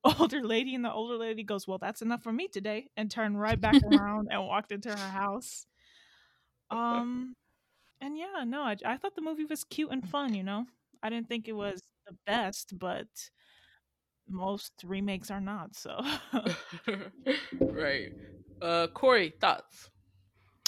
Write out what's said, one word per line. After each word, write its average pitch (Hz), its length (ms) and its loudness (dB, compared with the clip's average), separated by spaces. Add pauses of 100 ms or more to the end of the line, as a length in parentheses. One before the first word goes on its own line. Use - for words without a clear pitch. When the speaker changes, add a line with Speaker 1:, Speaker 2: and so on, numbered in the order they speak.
Speaker 1:
<laughs> 294 140 8
older 294 240 6
lady, 247 320 2
and 247 100 0
the 226 80 0
older 233 240 -2
lady 226 260 -2
goes, 202 240 -4
"Well, 190 120 -4
that's - 220 -4
enough 233 220 -2
for 226 100 -2
me 330 140 0
today," 214 500 -6
and 214 140 -2
turned 208 300 0
right 220 200 2
back 220 200 8
Speaker 2:
<laughs> - 20 8
Speaker 1:
around 208 480 4
and 196 160 0
walked 208 240 -2
into 208 240 -6
her 196 160 -4
house. 202 560 -4 (1040)
Um, 240 640 -2 (680)
and 285 160 -6
yeah, 349 280 -6
no, 277 180 -2
I, 214 220 0
I 254 120 0
thought 392 180 -6
the 330 60 -6
movie 311 240 -2
was 302 180 -4
cute - 280 -4
and 254 160 -2
fun, 269 280 0
you 190 80 -2
know? 202 220 -4 (380)
I 220 60 -4
didn't 233 200 -4
think 233 180 -4
it 220 60 -6
was 202 280 -4 (260)
the 190 180 -18
best, 202 520 -2
but 185 300 -4 (1200)
most 190 460 -6 (100)
remakes 196 480 -2
are 196 100 -4
not, 196 340 -6
so. - 240 -8 (340)
<laughs> 214 220 0 (300)
Speaker 3:
<laughs> 214 720 -4
Right. - 540 0 (480)
Uh, 170 320 4
Corey, 226 460 6
thoughts? - 500 0 (800)